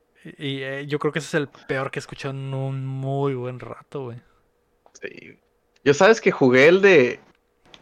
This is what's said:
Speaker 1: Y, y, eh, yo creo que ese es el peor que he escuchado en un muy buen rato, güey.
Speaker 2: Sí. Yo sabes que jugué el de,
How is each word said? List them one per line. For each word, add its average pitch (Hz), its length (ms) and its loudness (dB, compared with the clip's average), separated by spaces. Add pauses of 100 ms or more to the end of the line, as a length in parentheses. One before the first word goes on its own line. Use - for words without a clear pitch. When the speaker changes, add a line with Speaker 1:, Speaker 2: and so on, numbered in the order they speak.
(240)
Speaker 1:
Y, 156 240 -16
y, 135 160 -8
eh, 135 240 -10
yo 143 120 -6
creo 151 120 -4
que 165 60 -8
ese 143 120 -8
es - 40 -8
el 147 140 -4
peor 135 420 -8
que - 80 -10
he 135 40 -8
escuchado - 340 -12
en 135 180 -10
un 135 320 -6
muy 135 480 -4
buen 123 260 -10
rato, 120 440 -14
güey. 120 140 -14 (840)
Speaker 2:
Sí. - 340 -18 (480)
Yo 139 120 2
sabes 214 260 4
que 196 100 2
jugué 131 360 6
el 190 160 4
de, 151 360 4 (640)